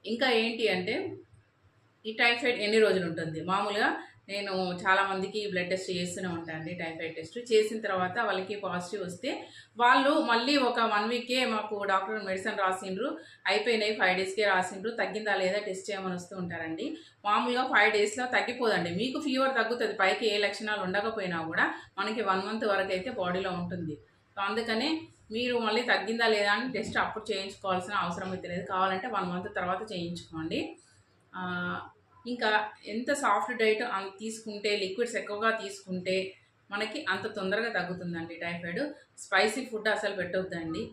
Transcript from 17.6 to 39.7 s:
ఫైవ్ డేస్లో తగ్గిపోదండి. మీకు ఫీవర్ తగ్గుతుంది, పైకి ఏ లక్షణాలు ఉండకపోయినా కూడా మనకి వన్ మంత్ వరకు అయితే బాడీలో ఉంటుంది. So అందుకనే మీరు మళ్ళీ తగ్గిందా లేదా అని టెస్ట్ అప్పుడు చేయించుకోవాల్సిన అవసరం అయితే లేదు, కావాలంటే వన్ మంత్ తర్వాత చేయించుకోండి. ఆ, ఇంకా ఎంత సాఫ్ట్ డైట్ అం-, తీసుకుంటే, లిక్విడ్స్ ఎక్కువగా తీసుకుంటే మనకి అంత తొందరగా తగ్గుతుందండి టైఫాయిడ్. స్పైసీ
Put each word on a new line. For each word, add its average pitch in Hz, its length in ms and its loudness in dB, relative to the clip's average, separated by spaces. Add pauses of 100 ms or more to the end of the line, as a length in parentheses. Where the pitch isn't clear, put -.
ఫైవ్ 214 240 6
డేస్లో 208 280 2 (100)
తగ్గిపోదండి. 196 560 2 (100)
మీకు 262 260 -2
ఫీవర్ 262 320 2
తగ్గుతుంది, 226 420 0
పైకి 196 320 4
ఏ - 20 2 (100)
లక్షణాలు 208 420 -2
ఉండకపోయినా 196 520 -2 (120)
కూడా 226 160 2 (320)
మనకి 220 300 0
వన్ 190 200 2
మంత్ 220 240 -2
వరకు 190 240 2
అయితే 233 140 -4 (100)
బాడీలో 185 400 0
ఉంటుంది. 170 340 -4 (400)
So 202 140 -4
అందుకనే 226 420 0 (440)
మీరు 247 220 0 (100)
మళ్ళీ 226 160 2 (100)
తగ్గిందా 226 420 2
లేదా 202 200 4
అని 247 220 -4
టెస్ట్ - 200 -2 (100)
అప్పుడు 214 260 -8
చేయించుకోవాల్సిన 190 640 -2 (100)
అవసరం 185 320 -4
అయితే 175 160 -10
లేదు, 180 200 -4
కావాలంటే 190 440 2
వన్ 185 160 0
మంత్ 185 180 -4 (100)
తర్వాత 180 220 -2 (100)
చేయించుకోండి. 170 680 -6 (720)
ఆ, 185 100 -8 (840)
ఇంకా 240 240 0 (420)
ఎంత 240 220 -2
సాఫ్ట్ 220 460 2
డైట్ 214 220 4 (140)
అం-, 190 240 -4
తీసుకుంటే, 214 500 -6 (140)
లిక్విడ్స్ 220 360 -2
ఎక్కువగా 208 300 0 (100)
తీసుకుంటే 185 560 -4 (540)
మనకి 214 300 -4 (140)
అంత 196 120 -4 (100)
తొందరగా 208 400 0
తగ్గుతుందండి 175 680 -4
టైఫాయిడ్. 175 380 -4 (420)
స్పైసీ 220 380 2 (100)